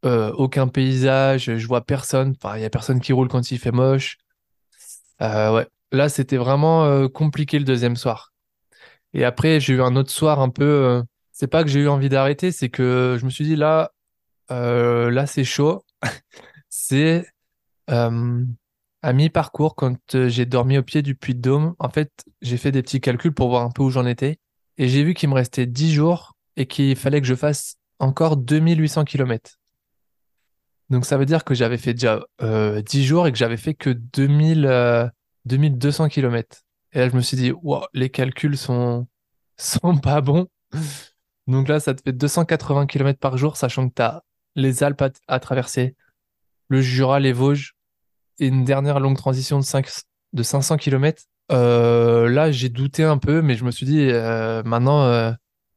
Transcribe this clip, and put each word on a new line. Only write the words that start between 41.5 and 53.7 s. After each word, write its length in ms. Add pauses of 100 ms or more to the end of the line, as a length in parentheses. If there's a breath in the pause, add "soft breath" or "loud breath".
là, 100
ça 160
te 80
fait 100
deux 160
cent 160
quatre-vingts 420
kilomètres 340
par 160
jour, 200
sachant 320
que 60
t'as 280 (340)
les 260
Alpes 200
à, 80 (180)
à 100
traverser, 560 (720)
le 140
Jura, 400
les 120
Vosges, 440 (640)
et 80
une 160
dernière 340
longue 180
transition 440
de 40
cinq, 240 (440)
de 100
cinq 200
cents 140
kilomètres. 460 (300)
Euh, 760
là, 220
j'ai 180
douté 360
un 140
peu, 220
mais 140
je 100
me 60